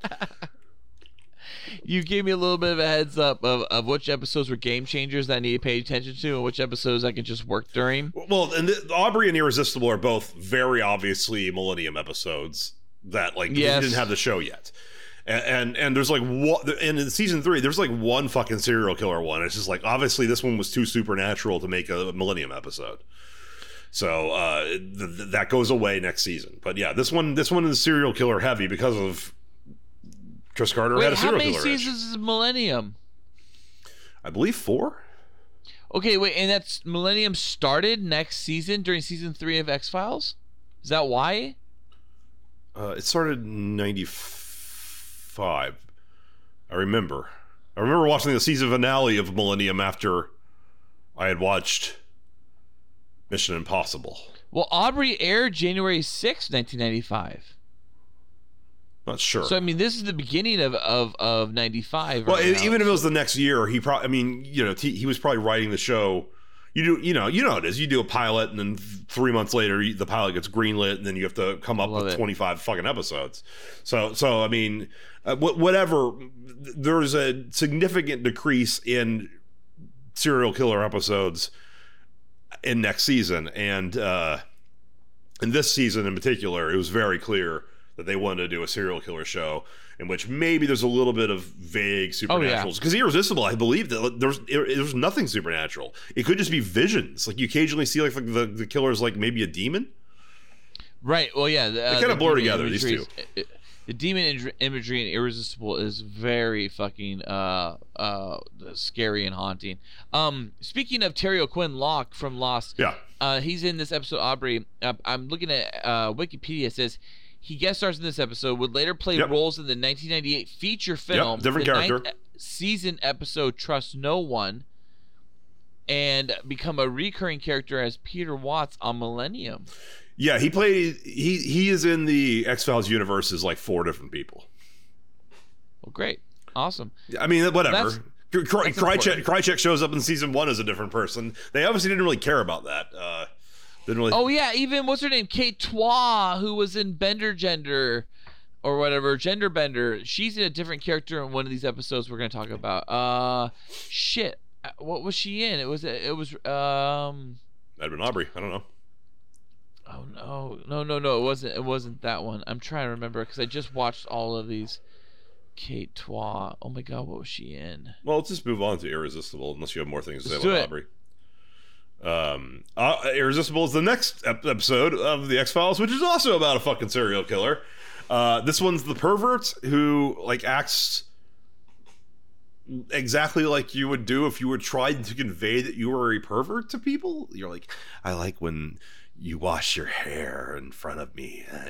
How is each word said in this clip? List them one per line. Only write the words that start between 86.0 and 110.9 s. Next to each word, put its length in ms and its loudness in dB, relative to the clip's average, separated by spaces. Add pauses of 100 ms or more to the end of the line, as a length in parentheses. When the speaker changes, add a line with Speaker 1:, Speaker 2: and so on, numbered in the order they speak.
Speaker 2:
in 80 0
particular, 560 0
it 60 2
was 140 2
very 280 2
clear 460 0 (320)
that 100 -8
they 100 0
wanted 260 0
to 60 -2
do 140 -2
a 60 -4
serial 320 -2
killer 240 -8
show 400 -4 (360)
in 80 -6
which 200 -4
maybe 380 4
there's 160 4
a 60 4
little 240 6
bit 180 4
of 120 0
vague 720 -2 (160)
Speaker 1:
Oh, 100 4
yeah. 240 2
Speaker 2:
supernaturals. 160 -4
'Cause 140 4
Irresistible, 500 4
I 120 2
believe 320 4
that 300 0
there's, 280 2
there's 480 2
nothing 320 2
supernatural. 680 -2 (200)
It 100 2
could 140 4
just 120 0
be 100 2
visions. 640 2
Like, 120 -4
you 80 0
occasionally 400 2
see, 140 2
like, 140 2
the, 320 0
the 200 -4
killer's, 340 2
like, 160 0
maybe 260 2
a 60 0
demon. 400 -2 (1160)
Speaker 1:
Right. 340 2
Well, 120 4
yeah. 200 4
The, 60 0
Speaker 2:
They 120 0
Speaker 1:
uh, 120 4
Speaker 2:
kinda 160 6
Speaker 1:
the 20 0
Speaker 2:
blur 200 6
Speaker 1:
demon 80 4
Speaker 2:
together, 260 4
these 140 0
Speaker 1:
imagery 220 2
Speaker 2:
two. 140 -12
Speaker 1:
is, 140 -10
it, 120 -4 (400)
the 80 -6
demon 320 0
in-, 340 -4
imagery 480 -2
in 40 -2
Irresistible 640 -2
is 240 -4
very 640 0
fucking, 540 -6
uh, 560 -2 (180)
uh, 420 -4 (360)
scary 520 -2
and 80 -4
haunting. 440 -6 (340)
Um, 480 0
speaking 420 -2